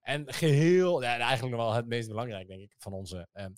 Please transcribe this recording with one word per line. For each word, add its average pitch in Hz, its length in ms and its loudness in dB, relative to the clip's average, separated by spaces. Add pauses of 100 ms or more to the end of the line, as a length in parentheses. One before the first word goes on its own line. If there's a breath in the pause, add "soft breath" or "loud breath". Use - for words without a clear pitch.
en 139 320 -6
geheel, 165 680 4
ja, 120 160 0
eigenlijk 120 380 0
nog 117 100 0
wel 110 80 2
het 120 120 0
meest 117 220 -4
belangrijk, 107 400 -8
denk 95 120 -14
ik, 98 180 -20
van 101 140 -12
onze, 92 400 -10
ehm, 95 260 -10